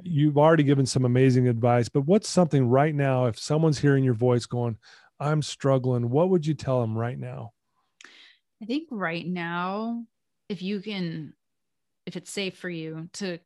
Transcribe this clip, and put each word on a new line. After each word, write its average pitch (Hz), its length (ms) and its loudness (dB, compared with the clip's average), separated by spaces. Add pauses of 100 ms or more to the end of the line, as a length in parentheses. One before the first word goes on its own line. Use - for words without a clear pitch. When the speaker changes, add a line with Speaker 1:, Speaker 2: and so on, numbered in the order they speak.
Speaker 1:
you've 151 360 2
already 160 240 6
given 135 240 4
some 127 180 0
amazing 127 420 4
advice, 120 400 2
but 143 200 -2
what's 202 200 2
something 143 400 2
right 143 280 4
now, 131 320 2
if 113 100 -2
someone's 156 400 0
hearing 139 260 4
your 127 120 2
voice 123 320 2
going, 120 320 -6 (400)
"I'm 147 240 -2
struggling," 127 640 0
what 165 220 2
would 160 160 0
you 156 80 -2
tell 127 260 -2
'em 113 160 -2
right 120 220 -6
now? 123 340 -12 (1080)
Speaker 2:
I - 20 -14
think 294 240 -6
right 170 380 -4
now, 185 800 -4 (440)
if 180 140 -8
you 196 180 -4
can, 175 520 -8 (760)
if 180 100 -14
it's - 140 -14
safe 190 260 -8
for 185 140 -12
you 160 420 -10
to 180 320 -8